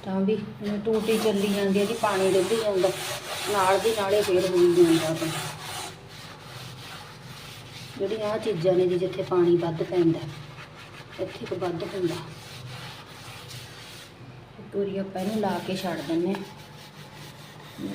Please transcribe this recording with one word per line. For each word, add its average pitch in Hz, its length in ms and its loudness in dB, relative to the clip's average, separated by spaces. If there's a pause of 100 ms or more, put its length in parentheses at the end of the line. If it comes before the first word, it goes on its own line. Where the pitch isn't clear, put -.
ਤਾਂ 190 160 -2
ਵੀ 208 160 4
ਜਿਵੇਂ 208 440 -4
ਟੂਟੀ 220 380 2
ਚੱਲੀ 202 300 2
ਜਾਂਦੀ 196 320 4
ਹੈ 202 40 6
ਜੀ, 226 100 0
ਪਾਣੀ 190 380 4
ਡੁੱਲ 190 240 6
ਜਾਂਦਾ, 196 340 4 (640)
ਨਾਲ 196 260 6
ਦੀ 220 180 4
ਨਾਲੇ 202 260 4
ਫੇਰ 185 260 4
ਹੋਈ 175 260 6
ਜਾਂਦਾ 165 340 8
ਆਪਣਾ। 160 240 -2 (2750)
ਜਿਹੜੀਆਂ 208 300 -2
ਆਹ 220 120 0
ਚੀਜ਼ਾਂ 185 320 2
ਨੇ 180 140 6
ਜੀ, 175 120 2
ਜਿੱਥੇ 185 260 -2
ਪਾਣੀ 175 340 6
ਵੱਧ 165 260 0
ਪੈਂਦਾ, 170 420 4 (960)
ਇੱਥੇ 185 260 -6
ਕੁ 190 100 -4
ਵੱਧ 175 280 -2
ਹੁੰਦਾ। 180 300 -2 (2500)
ਇੱਕ 196 180 -10
ਵਾਰੀ 196 220 -2
ਆਪਾਂ 190 240 -6
ਇਹਨੂੰ 214 180 -2
ਲਾ 185 260 0
ਕੇ - 100 -2
ਛੱਡ 165 260 -4
ਦਿੰਦੇ 165 260 0
ਹਾਂ। 196 140 -2 (1300)
ਇਹ - 180 -6